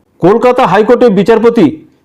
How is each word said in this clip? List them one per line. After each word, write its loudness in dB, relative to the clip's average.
কলকাতা 0
হাইকোর্টে 0
বিচারপতি -2